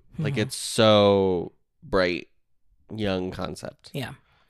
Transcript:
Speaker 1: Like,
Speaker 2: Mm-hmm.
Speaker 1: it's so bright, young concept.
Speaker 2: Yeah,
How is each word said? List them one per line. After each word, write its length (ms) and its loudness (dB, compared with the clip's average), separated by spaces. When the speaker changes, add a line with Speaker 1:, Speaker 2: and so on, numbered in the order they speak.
Speaker 1:
Like, 140 -4
Speaker 2:
Mm-hmm. 100 -2
Speaker 1:
it's 120 -8
so 960 4
bright, 440 -2
young 360 -4
concept. 600 -12
Speaker 2:
Yeah, 200 -10